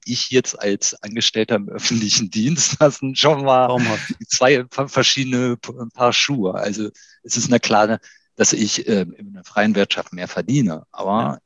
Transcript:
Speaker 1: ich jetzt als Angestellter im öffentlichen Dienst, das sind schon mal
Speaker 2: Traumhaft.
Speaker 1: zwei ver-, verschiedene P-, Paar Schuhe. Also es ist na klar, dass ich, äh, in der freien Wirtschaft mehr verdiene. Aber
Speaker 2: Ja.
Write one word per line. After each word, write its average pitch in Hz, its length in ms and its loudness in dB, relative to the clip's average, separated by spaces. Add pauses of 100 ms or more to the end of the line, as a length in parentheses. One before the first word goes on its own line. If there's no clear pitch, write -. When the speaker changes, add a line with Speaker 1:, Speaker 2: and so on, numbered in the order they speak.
Speaker 1:
ich - 260 -4
jetzt - 300 0
als 101 420 -2
Angestellter 110 540 -2
im 101 120 -4
öffentlichen 107 600 -2
Dienst, 131 500 0
das 147 180 4
sind 131 200 -6
schon 143 260 4
mal 127 220 4
Speaker 2:
Traumhaft. 120 480 0 (140)
Speaker 1:
zwei 127 420 4
ver-, 139 180 -6
verschiedene 127 720 0
P-, - 140 -14 (200)
Paar 120 220 2
Schuhe. 104 400 0
Also 104 340 -4 (340)
es - 140 -6
ist 120 140 0
na 120 80 6
klar, 107 400 2 (380)
dass - 180 2
ich, - 340 -2
äh, 101 140 2 (140)
in 101 180 -18
der 90 100 -20
freien 104 300 2
Wirtschaft - 400 -2
mehr 90 140 -8
verdiene. 95 640 -2
Aber 98 280 -2
Speaker 2:
Ja. 135 260 -4